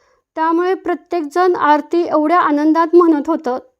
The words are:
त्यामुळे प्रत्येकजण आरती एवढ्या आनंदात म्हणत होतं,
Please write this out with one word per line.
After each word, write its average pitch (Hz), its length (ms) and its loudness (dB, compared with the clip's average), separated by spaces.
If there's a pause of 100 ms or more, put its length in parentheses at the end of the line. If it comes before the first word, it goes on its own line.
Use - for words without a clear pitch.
(340)
त्यामुळे 330 400 0
प्रत्येकजण 349 800 -2
आरती 294 480 0
एवढ्या 320 380 0
आनंदात 320 540 0
म्हणत 330 320 2
होतं, 277 320 -4 (220)